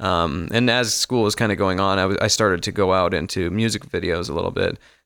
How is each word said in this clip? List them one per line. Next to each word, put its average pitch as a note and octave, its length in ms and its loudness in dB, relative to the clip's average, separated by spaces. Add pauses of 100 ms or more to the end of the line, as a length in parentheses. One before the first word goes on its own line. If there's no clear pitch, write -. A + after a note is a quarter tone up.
Um, E2+ 520 0
and A#2+ 180 2
as A#2+ 240 0
school B2 280 0
was G#2 120 2
kinda G#2 220 0
going F#2+ 240 0
on, G2 180 2
I F#2 40 2
w-, F#2+ 180 0
I G#2+ 80 2
started F#2+ 360 2
to G2+ 80 -4
go F#2 200 2
out F#2 220 2
into E2+ 360 -2
music G#2+ 380 -2
videos E2+ 400 -2
a D2+ 40 -6
little F2 180 -2
bit. F#2 280 -2 (280)